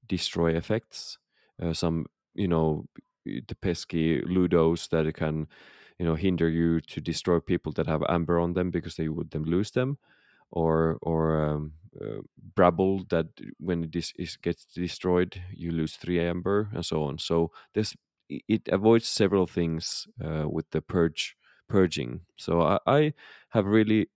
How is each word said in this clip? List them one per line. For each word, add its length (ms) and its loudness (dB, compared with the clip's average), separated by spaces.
destroy 500 0
effects, 600 -4
uh, 100 -2
some, 340 -2
you 140 -2
know, 380 0
the 360 -8
pesky 640 0
Ludos 680 2
that 240 0
can, 320 -2
you 80 -4
know, 80 2
hinder 340 0
you 320 2
to 200 -10
destroy 400 0
people 320 -4
that 140 -2
have 220 0
amber 320 0
on 140 -2
them 160 0
because 260 -6
they 120 -4
would 220 -6
then 140 -4
lose 280 0
them, 260 -2
or, 520 2
or, 440 0
um, 260 -4
uh, 200 -10
Brabble 560 4
that 160 2
when 260 -2
it 120 -8
is, 200 -6
is, 200 -10
gets 280 -6
destroyed, 760 -2
you 200 -8
lose 240 -2
three 240 -2
amber, 520 0
and 140 -6
so 180 -2
on. 140 -4
So 320 0
this, 200 -2
i-, 180 -8
it 200 0
avoids 400 4
several 380 2
things, 600 -4
uh, 240 -2
with 220 -6
the 120 -2
purge, 540 0
purging. 540 0
So 260 0
I, 240 4
I 260 4
have 160 2
really 500 4